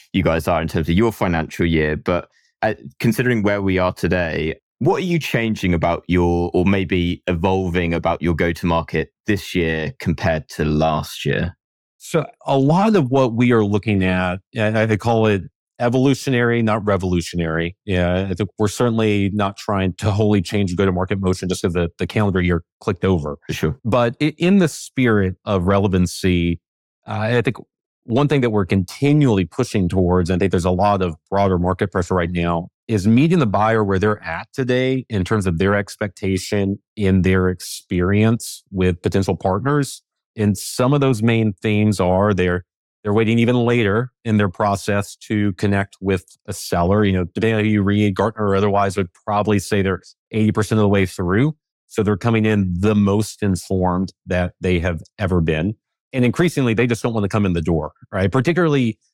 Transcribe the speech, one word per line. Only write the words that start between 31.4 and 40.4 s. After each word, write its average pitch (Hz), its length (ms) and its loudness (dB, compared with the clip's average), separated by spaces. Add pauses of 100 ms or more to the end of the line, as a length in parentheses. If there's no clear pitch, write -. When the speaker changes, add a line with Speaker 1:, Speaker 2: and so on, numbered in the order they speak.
Speaker 2:
market 92 340 -2
pressure 95 220 -2
right 87 160 0
now, 85 380 -2 (180)
is 104 200 -2
meeting 147 320 4
the 139 80 2
buyer 107 380 2
where 98 140 0
they're 107 260 0
at 82 300 -8
today 127 560 0
in 101 140 -2
terms 101 220 0
of 85 120 -2
their 98 160 2
expectation 98 1040 -4 (180)
in 95 260 2
their 92 280 2
experience 101 1200 -2
with 92 320 0
potential 95 340 0
partners. 127 680 -2 (340)
And 104 200 0